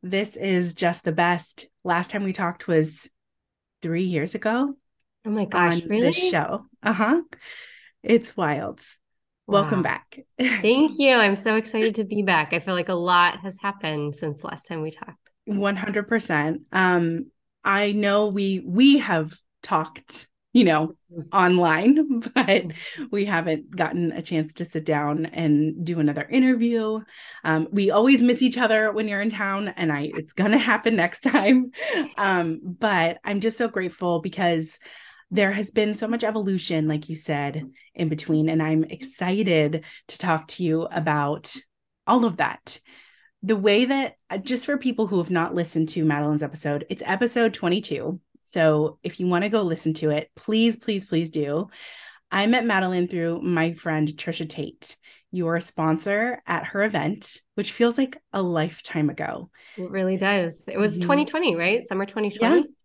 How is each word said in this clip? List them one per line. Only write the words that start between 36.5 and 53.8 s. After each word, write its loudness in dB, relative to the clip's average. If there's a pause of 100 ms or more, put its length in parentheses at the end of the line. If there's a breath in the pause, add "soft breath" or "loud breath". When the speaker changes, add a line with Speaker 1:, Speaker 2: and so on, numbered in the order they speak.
Speaker 1:
like -2
you -8
said, -4 (240 soft breath)
in -2
between, 0
and 2
I'm 2
excited 0 (240 loud breath)
to -12
talk 0
to -6
you 2
about -2 (500)
all 4
of -2
that. -6 (600 soft breath)
The 0
way 4
that, -2 (120)
uh, -8
just -4
for -2
people -2
who -2
have -2
not 0
listened -2
to -2
Madeline's 2
episode, -6
it's -8
episode 0
twenty-two. -4 (200)
So 2
if -8
you -2
wanna 0
go 2
listen -2
to -2
it, -2
please, 0
please, -4
please -2
do. -4 (640 loud breath)
I 0
met 2
Madeline 0
through -4
my 0
friend -2